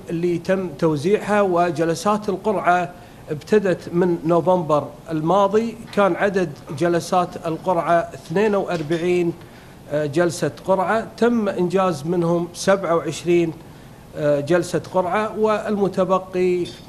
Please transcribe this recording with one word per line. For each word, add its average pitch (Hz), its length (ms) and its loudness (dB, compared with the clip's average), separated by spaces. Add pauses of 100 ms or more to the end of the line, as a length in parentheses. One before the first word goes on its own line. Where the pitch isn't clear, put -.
اللي 170 280 -2
تم 185 320 -2
توزيعها 175 720 0
وجلسات 175 880 0
القرعة 180 640 0 (360)
ابتدت 175 640 0
من 175 320 2
نوفمبر 160 640 2 (240)
الماضي، 196 640 2 (180)
كان 196 220 2
عدد 180 360 0 (280)
جلسات 175 500 0 (160)
القرعة 165 680 0
اثنين 202 420 0
وأربعين، 170 760 0 (580)
آه، 151 140 0
جلسة 151 460 0 (160)
قرعة، 190 400 0 (100)
تم 226 320 2
إنجاز 175 560 0
منهم 170 480 0
سبعة 190 420 2
وعشرين، 165 580 0 (640)
آه، 147 220 2
جلسة 170 420 0 (120)
قرعة، 196 460 0
والمتبقي 185 1300 0 (240)